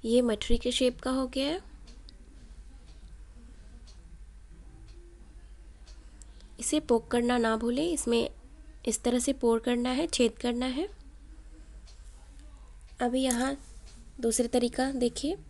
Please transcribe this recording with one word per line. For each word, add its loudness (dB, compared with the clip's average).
ये 8
मठरी 6
के 2
शेप 4
का 0
हो 2
गया 0
है। 0
इसे 2
पोक 4
करना 4
ना 4
भूलें, 2
इसमें 2
इस 0
तरह 4
से 2
पोर 4
करना 2
है, 2
छेद 4
करना 0
है। 0
अभी 4
यहाँ 2
दूसरा 4
तरीका 2
देखिए 0